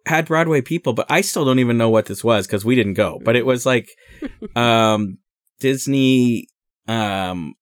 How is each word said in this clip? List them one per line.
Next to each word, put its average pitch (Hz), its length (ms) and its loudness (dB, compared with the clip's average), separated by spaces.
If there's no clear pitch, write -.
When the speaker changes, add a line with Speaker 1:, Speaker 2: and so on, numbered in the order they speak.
Speaker 1:
had 160 180 0
Broadway 160 360 0
people, 156 320 -4
but 117 160 -4
I 160 120 2
still 175 240 -2
don't 127 140 4
even 120 180 2
know 113 120 2
what 110 180 2
this 98 160 -10
was 110 240 0
'cause 104 180 -4
we 123 100 2
didn't 101 200 0
go. 92 280 -2
But 113 120 2
it 120 100 0
was 123 220 0
like, 127 200 0
Speaker 2:
<laughs> - 340 -14
Speaker 1:
um, 110 640 2
Disney, 131 880 0
um, 95 760 -6